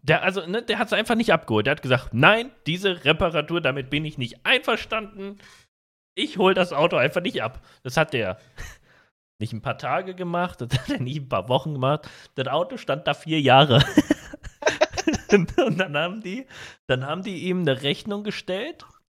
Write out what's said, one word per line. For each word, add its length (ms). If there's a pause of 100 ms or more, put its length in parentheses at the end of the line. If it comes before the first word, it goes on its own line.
der, 220
also, 220
ne, 160
der 180
hat's 140
einfach 220
nicht 160
abgeholt. 360
Der 40
hat 100
gesagt, 320
„Nein, 380 (160)
diese 380
Reparatur, 560
damit 280
bin 140
ich 140
nicht 280
einverstanden. 920 (760)
Ich 220
hol 160
das 200
Auto 240
einfach 240
nicht 200
ab.“ 240 (180)
Das 120
hat 180
der 260 (180)
<laughs> 840
nicht 140
ein 80
paar 160
Tage 380
gemacht, 460
das 160
hat 120
er 120
nicht 200
ein 80
paar 180
Wochen 260
gemacht. 360 (260)
Das 120
Auto 300
stand 300
da 60
vier 260
Jahre. 460
<laughs> 1500
Und 260
dann 400
haben 240
die, 240 (420)
dann 180
haben 180
die 240
ihm 140
eine 200
Rechnung 420
gestellt 640 (240)